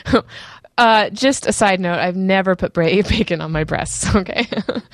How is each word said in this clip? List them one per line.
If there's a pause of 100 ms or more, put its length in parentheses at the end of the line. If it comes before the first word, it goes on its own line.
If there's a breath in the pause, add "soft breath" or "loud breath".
(760 loud breath)
Uh,
just
a
side
note,
I've
never
put
bra-,
<laughs>
bacon
on
my
breasts,
<laughs>
okay? (480 loud breath)